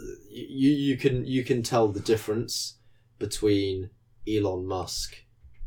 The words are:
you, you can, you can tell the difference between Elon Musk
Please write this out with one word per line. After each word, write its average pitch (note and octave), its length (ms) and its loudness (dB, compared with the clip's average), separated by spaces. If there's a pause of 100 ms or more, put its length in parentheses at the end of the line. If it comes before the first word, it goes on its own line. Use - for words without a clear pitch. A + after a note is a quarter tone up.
(320)
you, C3+ 380 0
you C#3 280 2
can, B2 280 2
you C3 180 0
can B2 200 0
tell A#2 240 4
the G#2 120 -2
difference A2 800 -2 (420)
between G2 720 0 (380)
Elon G2 380 0
Musk F#2 500 -6 (500)